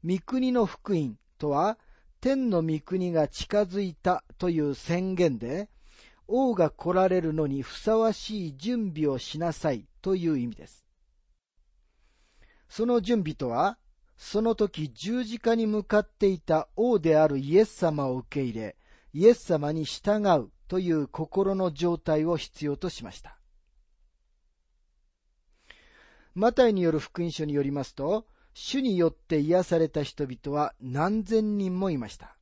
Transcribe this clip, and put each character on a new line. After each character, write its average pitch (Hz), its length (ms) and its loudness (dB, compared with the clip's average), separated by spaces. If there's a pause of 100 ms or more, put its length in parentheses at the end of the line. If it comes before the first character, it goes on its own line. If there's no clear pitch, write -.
御 180 140 0
国 254 340 -2
の 247 140 2
福 - 280 -6
音 139 240 -2 (200)
と 151 140 -4
は、 175 260 0 (420)
天 262 300 0
の 175 120 2
御 160 180 0
国 180 340 -4
が 156 160 4
近 - 320 -2
づ 190 200 -2
い 185 120 -4
た - 320 -2 (120)
と 180 120 -2
い 165 100 0
う 147 160 0
宣 185 400 -4
言 160 240 2
で、 139 300 -6 (580)
王 247 260 2
が 175 160 4
来 - 240 -4
ら 185 140 4
れ 185 140 2
る 160 120 -2
の 156 140 0
に 139 140 -4
ふ - 180 -12
さ 220 180 2
わ 220 160 2
し 196 360 -8
い 135 80 -16
準 208 360 -4
備 151 160 0
を 135 80 -2
し - 220 -10
な 170 120 -2
さ 156 200 -2
い 113 160 -6 (140)
と 190 140 0
い 170 140 0
う 151 80 0
意 120 100 -2
味 113 80 -10
で - 120 -20
す。 - 180 -20 (1800)
そ - 180 -4
の 240 140 4
準 220 200 0
備 156 160 -4
と 131 140 -4
は、 156 280 0 (380)
そ - 260 -4
の 226 120 2
時 160 360 -2
十 220 340 -6
字 220 160 -8
架 233 160 2
に 226 100 0
向 214 200 -2
か 208 140 2
っ 208 80 -4
て - 200 0
い 185 120 0
た 156 360 0
王 226 240 2
で 156 180 4
あ 156 100 6
る 139 120 0
イ 143 180 2
エ 220 60 8
ス 214 140 0
様 151 300 0
を 127 100 -2
受 127 120 -10
け 139 140 -2
入 123 100 -4
れ、 110 220 -8 (380)
イ 160 120 4
エ 233 80 10
ス - 120 -2
様 147 260 0
に 160 140 -4
従 208 440 0
う 139 220 4 (160)
と 185 100 -2
い 180 140 0
う 151 160 0
心 190 480 -2
の 185 160 0
状 170 260 0
態 156 280 0
を 170 100 2
必 - 300 -8
要 143 100 -2
と 175 140 -6
し - 160 -14
ま 98 60 -14
し - 100 -20
た。 - 180 -20 (3000)
マ 220 180 2
タ 247 140 6
イ 220 60 4
に 190 80 0
よ 165 100 4
る 156 80 0
福 - 240 -8
音 170 80 -4
書 156 140 -6
に 147 80 -4
よ 143 100 0
り 139 80 -2
ま 143 120 -4
す - 120 -14
と、 180 320 -4 (260)
主 - 260 -6
に 240 180 0
よ 170 120 4
っ - 40 -8
て - 260 -4
癒 170 240 2
さ 170 160 0
れ 160 100 2
た 147 140 -4
人 143 240 -6
々 135 300 -8
は 147 240 -2
何 156 420 -2
千 214 340 0
人 185 220 -2
も 196 100 0
い 156 80 -2
ま 113 120 -6
し - 80 -20
た。 - 240 -20